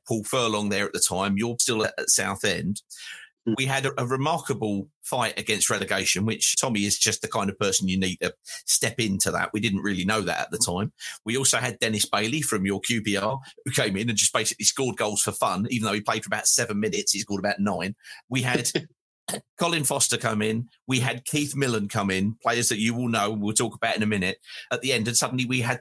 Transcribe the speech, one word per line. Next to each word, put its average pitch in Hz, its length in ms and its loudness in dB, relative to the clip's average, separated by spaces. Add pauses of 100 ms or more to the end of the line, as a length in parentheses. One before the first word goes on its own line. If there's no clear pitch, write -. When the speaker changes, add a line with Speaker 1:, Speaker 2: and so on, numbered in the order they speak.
Speaker 1:
Paul 113 160 -2
Furlong 107 460 0
there 101 160 0
at - 80 -6
the 90 60 -2
time. 98 360 2
You're 117 240 0
still 110 240 2
at, 104 140 -2
at - 140 0
Southend. 98 720 0 (640)
Speaker 2:
Mm. 110 100 2
Speaker 1:
We 131 80 0
had 135 200 0
a, 127 160 -2
a 123 40 -2
remarkable 120 840 -2 (120)
fight 117 380 -2
against 104 300 2
relegation, 101 560 0
which - 340 2
Tommy 110 240 2
is 104 160 2
just - 220 2
the 107 60 -4
kind 101 220 0
of 98 80 -4
person 98 300 0
you 92 100 2
need 92 200 0
to - 180 -2 (320)
step - 320 2
into 98 320 2
that. 85 220 -2
We 107 80 -2
didn't 101 200 0
really 92 220 -2
know 107 180 0
that 87 200 -2
at - 100 -6
the 87 60 -4
time. 92 340 0 (340)
We 113 120 2
also 131 200 4
had 120 220 -2
Dennis 107 260 2
Bailey 113 360 0
from 104 240 2
your 98 160 0
Q 117 200 -2
P 104 140 0
R, 107 240 0 (260)
who 131 60 -6
came 113 240 2
in 113 140 0
and 107 80 -2
just - 160 2
basically 110 320 0
scored 123 320 0
goals 104 240 0
for 104 100 0
fun, 98 400 0
even 113 160 0
though 98 60 0
he 104 80 -2
played 113 220 -2
for - 40 -10
about 107 200 -2
seven 107 340 2
minutes. 104 320 0
He 98 60 -2
scored 101 200 -4
about 101 200 0
nine. 98 360 0 (320)
We 127 140 0
had 123 280 0 (480)
Speaker 2:
<laughs> - 420 -10
Speaker 1:
Colin 170 260 2
Foster 131 320 2
come 110 240 0
in. 110 260 0 (180)
We 127 140 2
had 120 260 -2
Keith 147 300 0
Millen 120 320 0
come 101 240 0
in, 98 320 0
players 120 260 2
that 110 100 0
you 113 140 2
will 123 160 -2
know, 107 220 2
we'll 104 240 -2
talk 117 180 0
about 113 220 -2
in 107 80 0
a - 20 2
minute, 95 320 0 (320)
at 120 120 -4
the 131 100 -2
end. 117 160 2
And 117 100 2
suddenly 127 280 0
we 127 160 0
had 120 200 0